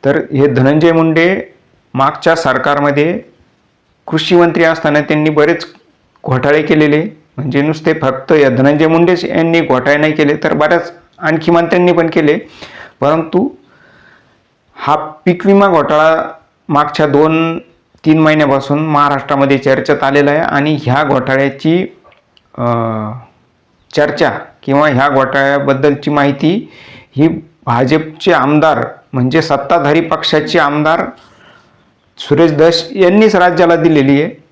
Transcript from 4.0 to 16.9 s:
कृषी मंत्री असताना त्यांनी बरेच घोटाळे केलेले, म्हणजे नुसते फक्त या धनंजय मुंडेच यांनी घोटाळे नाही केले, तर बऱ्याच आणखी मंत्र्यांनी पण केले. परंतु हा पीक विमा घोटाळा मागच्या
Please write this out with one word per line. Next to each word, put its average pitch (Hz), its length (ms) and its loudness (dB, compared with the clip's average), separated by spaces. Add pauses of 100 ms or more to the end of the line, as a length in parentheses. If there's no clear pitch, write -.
कृषी 160 280 -2
मंत्री 170 280 2
असताना 160 380 0
त्यांनी 151 280 -2
बरेच 156 360 0 (600)
घोटाळे 143 360 0
केलेले, 151 420 2 (340)
म्हणजे 139 240 -4
नुसते 156 320 -2
फक्त 147 380 -4
या 147 180 4
धनंजय 143 380 2
मुंडेच 170 380 2
यांनी 165 360 0
घोटाळे 135 360 0
नाही 156 160 0
केले, 151 300 0
तर 156 100 0
बऱ्याच 170 400 0 (260)
आणखी 160 320 -2
मंत्र्यांनी 175 400 2
पण 170 180 0
केले. 160 280 0 (640)
परंतु 160 500 -2 (1300)
हा 147 200 -2
पीक 175 500 -4
विमा 196 220 4
घोटाळा 160 640 0 (380)
मागच्या 147 380 0